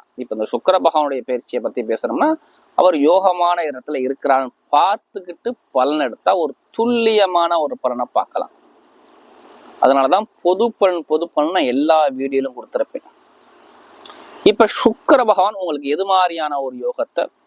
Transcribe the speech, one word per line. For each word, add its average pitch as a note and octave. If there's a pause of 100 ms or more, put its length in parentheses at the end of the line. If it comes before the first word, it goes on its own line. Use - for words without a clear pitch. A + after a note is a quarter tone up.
(220)
இப்ப -
இந்த A2
சுக்கிர F#3 (100)
பகவானுடைய D3
பயிற்சியை B2
பத்தி A#2 (100)
பேசுறோம்னா A#2+ (480)
அவர் F3 (120)
யோகமான F3+ (140)
இடத்துல C3+
இருக்கிறான்னு C3+ (200)
பார்த்துக்கிட்டு F#3 (240)
பலன் C#3+
எடுத்தா F3+ (120)
ஒரு C#3 (240)
துல்லியமான G#3
ஒரு C3
பலனை B2 (120)
பார்க்கலாம். - (1300)
அதனாலதான் C#3 (180)
பொது F#3 (140)
பலன், F3+
பொது D#3+ (100)
பலன் D#3
நான் C#3
எல்லா D#3 (220)
வீடியோலும் C3+
கொடுத்திருப்பேன். - (1400)
இப்ப - (140)
சுக்கிர C4 (100)
பகவான் G3+
உங்களுக்கு D3
எது F#3+
மாதிரியான E3
ஒரு B2+ (120)
யோகத்தை B2 (240)